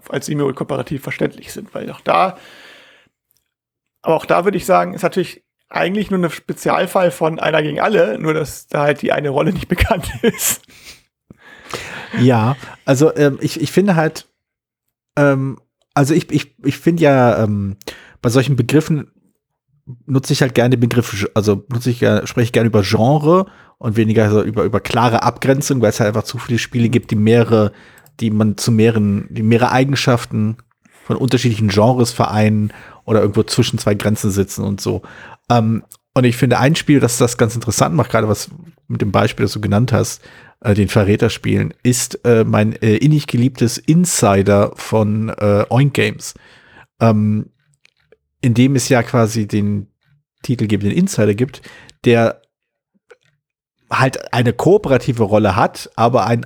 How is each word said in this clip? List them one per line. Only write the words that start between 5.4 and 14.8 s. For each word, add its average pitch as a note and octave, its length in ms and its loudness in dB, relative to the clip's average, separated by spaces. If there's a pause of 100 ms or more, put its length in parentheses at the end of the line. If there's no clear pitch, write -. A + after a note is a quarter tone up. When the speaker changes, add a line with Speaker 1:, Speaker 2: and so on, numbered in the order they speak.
Speaker 1:
eigentlich F3+ 440 -4
nur F#3+ 120 0
ein E3 60 -2
Spezialfall F3 800 -2
von D#3+ 300 -4
einer D#3 240 0
gegen - 180 -4
alle, F#3 380 0
nur D#3 160 -2
dass - 320 -8
da D3+ 160 -2
halt C#3+ 180 -2
die - 100 -2
eine D3 180 -2
Rolle D3 220 0
nicht F#3 160 -6
<laughs> - 0 -
bekannt - 440 -2 (100)
ist. - 400 -2 (1600)
Speaker 2:
Ja, B2 340 2 (300)
also, C#3 300 2
ähm, C#3+ 260 0
ich, - 180 -4
ich C#3 120 -4
finde F#3+ 240 2
halt, D#3+ 320 -4 (920)